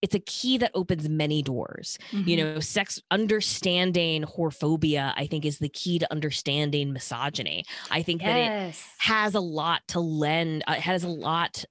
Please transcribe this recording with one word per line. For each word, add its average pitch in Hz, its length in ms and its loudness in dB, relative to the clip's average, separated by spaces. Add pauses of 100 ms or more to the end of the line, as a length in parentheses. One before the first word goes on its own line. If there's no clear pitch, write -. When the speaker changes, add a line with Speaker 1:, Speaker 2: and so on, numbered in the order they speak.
Speaker 1:
it's 196 140 -2
a 190 40 4
key 254 400 0
that 240 160 2
opens 175 340 0
many 151 320 2
doors. - 560 -4 (140)
You 202 80 -2 (180)
Speaker 2:
Mm-hmm. 156 180 2
Speaker 1:
know, 156 40 -4
sex, - 500 -2
understanding 180 1160 2
whorephobia, 151 880 0
I 143 120 -2
think, 151 180 -2
is 143 140 -2
the 147 100 -2
key 175 280 -2
to 160 140 0
understanding 143 840 0
misogyny. 120 720 -4 (260)
I 160 140 0
think 165 180 -2
that 220 160 2
it 240 60 4
Speaker 2:
Yes. 202 420 -4 (140)
Speaker 1:
has 214 340 2
a 214 60 4
lot 160 480 0
to 175 140 -2
lend, 156 680 2
uh, 156 60 2
it 151 80 -2
has 175 240 0
a 175 40 -4
lot 165 600 -2